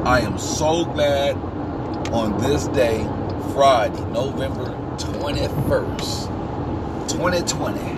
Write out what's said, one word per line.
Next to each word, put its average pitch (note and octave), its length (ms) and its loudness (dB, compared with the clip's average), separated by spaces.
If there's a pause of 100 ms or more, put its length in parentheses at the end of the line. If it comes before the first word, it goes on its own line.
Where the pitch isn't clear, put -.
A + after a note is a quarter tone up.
I B2 160 4
am G2+ 180 -2
so D#3 460 2
glad C#3 520 2 (720)
on G#2+ 280 0
this C#3+ 300 2
day, A2+ 360 2 (480)
Friday, A#2+ 540 6
November B2+ 680 -2 (240)
twenty-first, - 1300 -2 (800)
twenty - 340 2
twenty - 560 -2